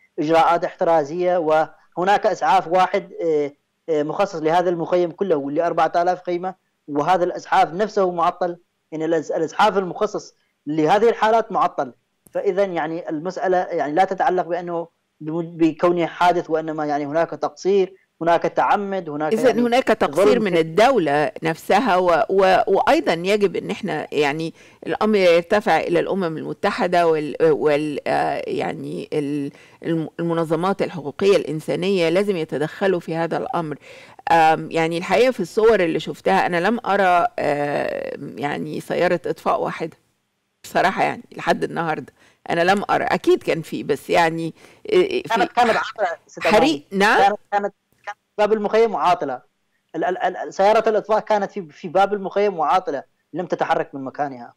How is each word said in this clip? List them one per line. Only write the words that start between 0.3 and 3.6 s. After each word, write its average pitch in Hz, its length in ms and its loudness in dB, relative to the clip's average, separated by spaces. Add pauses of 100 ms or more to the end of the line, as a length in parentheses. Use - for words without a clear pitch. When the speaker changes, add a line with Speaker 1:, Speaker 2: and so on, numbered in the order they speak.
Speaker 1:
احترازية، 170 720 0 (600)
وهناك 190 300 2
إسعاف 165 420 0
واحد، 185 440 0 (100)
آه، 147 300 0 (360)